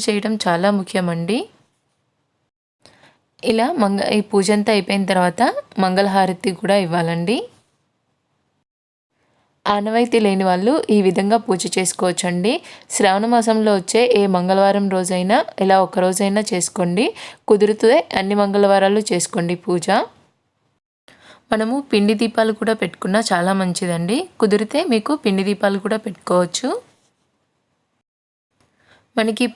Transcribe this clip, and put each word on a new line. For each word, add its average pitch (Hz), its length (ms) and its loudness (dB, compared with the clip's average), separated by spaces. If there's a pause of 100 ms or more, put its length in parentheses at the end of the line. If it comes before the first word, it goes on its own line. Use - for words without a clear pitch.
చేయడం 214 280 -2 (120)
చాలా 180 240 0 (100)
ముఖ్యమండి. 175 580 -4 (2250)
ఇలా 226 160 2 (160)
మంగ-, 196 240 0 (100)
ఈ - 20 2 (120)
పూజ 196 240 2
అంతా 208 200 0
అయిపోయిన 196 360 -2
తర్వాత 180 280 0 (440)
మంగళహారతి 190 760 0
కూడా 196 180 2 (100)
ఇవ్వాలండి. 170 500 -2 (2250)
ఆనవాయితీ 226 500 0
లేని 190 240 2
వాళ్ళు 185 240 0 (220)
ఈ - 20 4 (100)
విధంగా 196 300 2 (100)
పూజ 185 160 -2 (120)
చేసుకోవచ్చండి. 180 800 -2 (420)
శ్రావణ 202 380 2
మాసంలో 220 460 2
వచ్చే 185 220 0 (200)
ఏ - 20 4 (120)
మంగళవారం 196 600 2
రోజైనా 185 420 0 (280)
ఇలా 190 120 4 (100)
ఒక 180 180 -6
రోజైనా 196 380 0 (100)
చేసుకోండి. 180 520 -2 (440)
కుదిరితే 220 500 4 (220)
అన్ని 196 220 -2
మంగళవారాలు 196 680 2
చేసుకోండి 175 460 -2 (100)
పూజ. 175 220 -2 (1600)
మనము 220 240 -2 (160)
పిండి 208 300 2
దీపాలు 220 380 0
కూడా 220 220 0
పెట్టుకున్నా 190 380 -2 (100)
చాలా 185 300 0
మంచిదండి. 175 560 -2 (260)
కుదిరితే 220 380 0 (140)
మీకు 220 200 -2 (120)
పిండి 196 240 0
దీపాలు 202 340 -2
కూడా 214 220 -4
పెట్టుకోవచ్చు. 180 640 -4 (2500)
మనకి 220 380 0